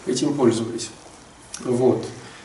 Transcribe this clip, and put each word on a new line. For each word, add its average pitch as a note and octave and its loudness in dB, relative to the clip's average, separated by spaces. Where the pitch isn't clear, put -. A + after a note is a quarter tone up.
этим C#3 0
пользовались. A2+ 2
Вот. B2 2